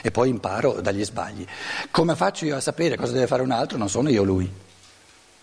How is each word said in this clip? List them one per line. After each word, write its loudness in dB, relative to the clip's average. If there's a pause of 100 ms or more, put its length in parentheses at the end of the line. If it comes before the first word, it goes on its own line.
e 0
poi 2
imparo 0
dagli -2
sbagli. -8 (460)
Come 2
faccio 0
io 0
a -4
sapere 0
cosa -4
deve 4
fare 2
un 0
altro? -2
Non -2
sono 2
io 6
lui. 2 (960)